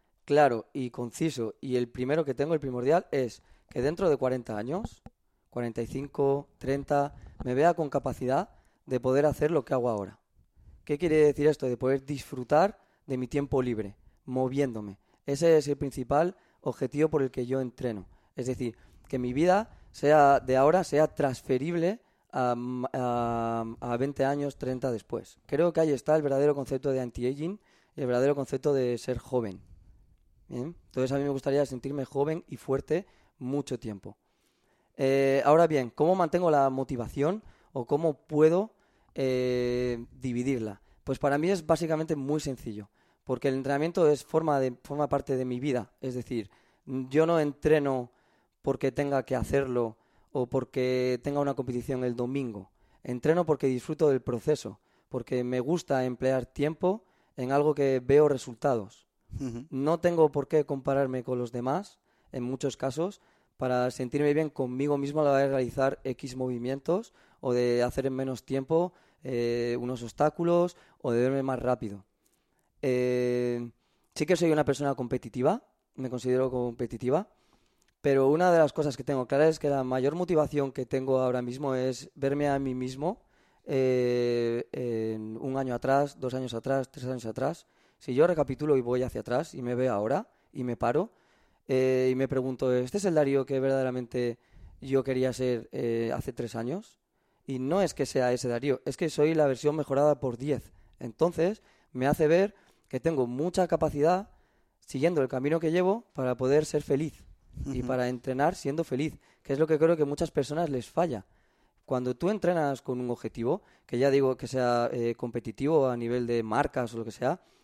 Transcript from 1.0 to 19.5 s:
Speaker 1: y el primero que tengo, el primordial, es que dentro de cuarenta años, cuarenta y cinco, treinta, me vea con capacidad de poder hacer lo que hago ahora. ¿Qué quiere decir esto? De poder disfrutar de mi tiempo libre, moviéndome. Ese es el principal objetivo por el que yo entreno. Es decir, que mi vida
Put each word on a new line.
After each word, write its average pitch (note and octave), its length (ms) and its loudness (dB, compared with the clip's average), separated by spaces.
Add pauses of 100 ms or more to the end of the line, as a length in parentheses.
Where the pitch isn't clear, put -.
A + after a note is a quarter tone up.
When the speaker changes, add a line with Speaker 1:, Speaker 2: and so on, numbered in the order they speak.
Speaker 1:
y B2+ 160 -2
el B2 120 0
primero C3+ 360 -2
que C#3 100 -4
tengo, C#3+ 200 -2
el D3+ 60 0
primordial, C#3 520 0
es C3 300 -2 (260)
que - 140 -6
dentro E3+ 260 0
de D3 80 4
cuarenta B2 400 -2
años, D3 460 -8 (480)
cuarenta A#2+ 320 -6
y A2+ 40 -6
cinco, C#3 720 -2
treinta, C#3+ 580 -2 (300)
me B2+ 100 -2
vea D#3+ 200 4
con D3+ 160 -4
capacidad C3+ 600 -2 (360)
de B2+ 120 -2
poder C3 280 2
hacer D3+ 240 0
lo D3+ 140 0
que - 100 -2
hago B2 160 0
ahora. G2+ 300 -6 (640)
¿Qué D3 120 -4
quiere D#3 200 2
decir D3 320 4
esto? C#3 180 0
De B2 100 -2
poder C3 280 0
disfrutar D3 760 0 (260)
de C3 120 -4
mi B2+ 100 -6
tiempo C#3+ 320 -2
libre, A2 360 -4 (280)
moviéndome. B2+ 720 -2 (280)
Ese D#3+ 320 4
es C#3+ 100 0
el C#3+ 80 0
principal C#3+ 580 -2 (260)
objetivo C#3+ 480 -2
por D#3 140 0
el C3 80 -2
que B2 160 -6
yo C3 140 -2
entreno. A#2 460 -8 (280)
Es B2 120 -6
decir, A#2+ 300 -6 (320)
que C3+ 100 -4
mi B2 140 -4
vida F3+ 380 2 (220)